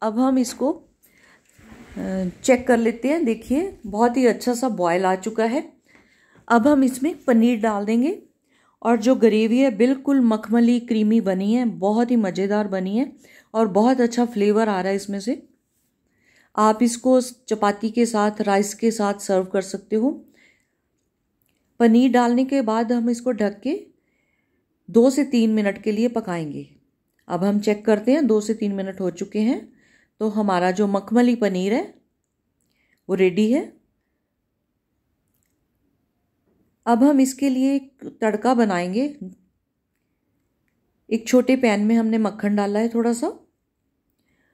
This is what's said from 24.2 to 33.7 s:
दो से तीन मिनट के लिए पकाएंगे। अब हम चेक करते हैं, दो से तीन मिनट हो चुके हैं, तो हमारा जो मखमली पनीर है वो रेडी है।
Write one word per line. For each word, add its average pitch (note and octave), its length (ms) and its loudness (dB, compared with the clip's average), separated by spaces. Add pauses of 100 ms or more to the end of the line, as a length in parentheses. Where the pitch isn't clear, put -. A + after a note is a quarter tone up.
दो A#3 200 6
से C#4 140 0
तीन A#3+ 260 0
मिनट G3+ 320 -2
के G#3+ 100 -4
लिए A3 160 0
पकाएंगे। E3+ 640 -8 (580)
अब F3 160 -4
हम G3+ 160 0
चेक G#3 260 -2
करते G#3+ 260 2
हैं, D4 160 2
दो G#3+ 140 2
से G#3+ 120 -4
तीन G#3+ 180 -4
मिनट F#3+ 280 -8
हो F#3 100 -4
चुके G3 300 -8
हैं, B3+ 340 -2 (460)
तो A3 100 -2
हमारा G3 420 0
जो G3+ 160 0
मखमली A3 480 0
पनीर G3 380 -2
है E4 200 -4 (1160)
वो F#3 60 -2
रेडी F#3+ 360 2
है। D#4 220 -2 (3000)